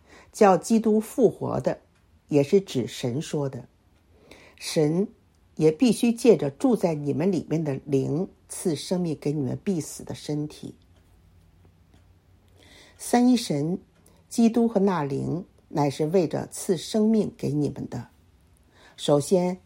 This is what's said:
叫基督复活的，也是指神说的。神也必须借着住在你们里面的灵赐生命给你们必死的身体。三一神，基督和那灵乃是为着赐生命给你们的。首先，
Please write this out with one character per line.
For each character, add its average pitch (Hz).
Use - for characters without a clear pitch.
叫 196
基 220
督 214
复 214
活 123
的， -
也 143
是 190
指 127
神 127
说 143
的。 135
神 165
也 156
必 214
须 240
借 233
着 143
住 254
在 170
你 143
们 156
里 170
面 160
的 139
灵 139
赐 -
生 -
命 165
给 151
你 151
们 127
必 190
死 -
的 -
身 151
体。 -
三 247
一 247
神， 160
基 233
督 233
和 226
那 185
灵 139
乃 147
是 151
为 165
着 -
赐 -
生 214
命 220
给 139
你 147
们 -
的。 -
首 143
先， 180